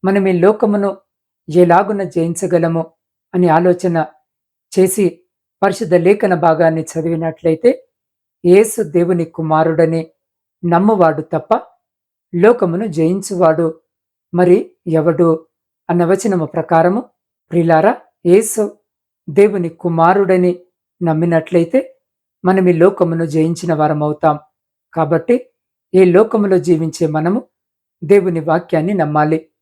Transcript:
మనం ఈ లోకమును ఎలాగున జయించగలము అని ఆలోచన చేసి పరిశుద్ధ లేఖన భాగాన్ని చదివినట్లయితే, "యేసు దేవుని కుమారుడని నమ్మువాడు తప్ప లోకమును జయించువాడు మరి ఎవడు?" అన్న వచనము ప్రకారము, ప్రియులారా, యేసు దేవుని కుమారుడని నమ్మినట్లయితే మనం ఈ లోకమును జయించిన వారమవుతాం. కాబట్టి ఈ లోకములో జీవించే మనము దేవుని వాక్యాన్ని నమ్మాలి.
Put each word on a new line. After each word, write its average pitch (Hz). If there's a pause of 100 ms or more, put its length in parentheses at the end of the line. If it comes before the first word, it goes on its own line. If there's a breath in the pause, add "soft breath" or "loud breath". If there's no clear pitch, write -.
మనం 196
ఈ 190
లోకమును 202 (520)
ఎలాగున 180
జయించగలము 165 (420)
అని 180
ఆలోచన 170 (760)
చేసి 185 (400)
పరిశుద్ధ 190
లేఖన 185
భాగాన్ని 160
చదివినట్లయితే, 165 (580)
"యేసు 208
దేవుని 170
కుమారుడని 160 (540)
నమ్మువాడు 170
తప్ప 175 (760)
లోకమును 196
జయించువాడు 165 (520)
మరి 180 (160)
ఎవడు?" 160 (420)
అన్న 175
వచనము 185
ప్రకారము, 165 (420)
ప్రియులారా, 165 (240)
యేసు 208 (520)
దేవుని 190
కుమారుడని 180 (440)
నమ్మినట్లయితే 170 (480)
మనం 185
ఈ 175
లోకమును 165
జయించిన 160
వారమవుతాం. 151 (540)
కాబట్టి 165 (440)
ఈ 185
లోకములో 196
జీవించే 160
మనము 160 (560)
దేవుని 180
వాక్యాన్ని 165
నమ్మాలి. 156 (120)